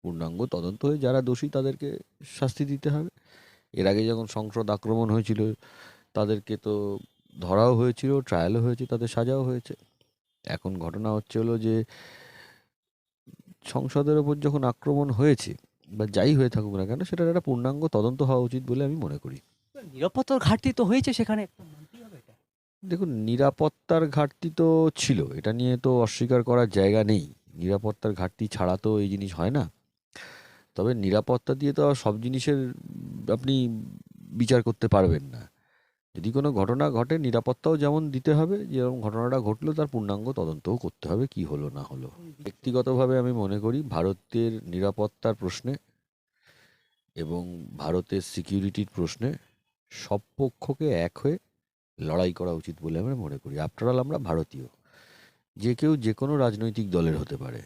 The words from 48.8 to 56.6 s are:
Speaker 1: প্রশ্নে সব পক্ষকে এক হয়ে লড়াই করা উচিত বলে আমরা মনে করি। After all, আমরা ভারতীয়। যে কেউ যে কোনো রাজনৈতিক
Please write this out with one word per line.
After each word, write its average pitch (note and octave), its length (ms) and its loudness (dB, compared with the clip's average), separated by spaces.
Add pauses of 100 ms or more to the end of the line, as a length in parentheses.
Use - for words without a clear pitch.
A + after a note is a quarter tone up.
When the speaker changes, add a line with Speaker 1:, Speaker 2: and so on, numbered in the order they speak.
Speaker 1:
প্রশ্নে G#2+ 400 -4 (560)
সব - 300 -6 (160)
পক্ষকে C#3 540 -2
এক E2+ 280 -2
হয়ে D#3 200 -2 (640)
লড়াই E2+ 320 0
করা F2+ 200 -4
উচিত D#2+ 300 -8
বলে D#2+ 160 -4
আমরা A#2+ 160 -4
মনে C#2+ 240 -8
করি। C#2 180 -10
After D#2 260 -6
all, B2+ 160 2
আমরা D3 200 -4
ভারতীয়। E2 460 -4 (920)
যে A2+ 180 -2
কেউ D3+ 220 2
যে A2 180 0
কোনো C#3+ 220 -2
রাজনৈতিক A2 540 0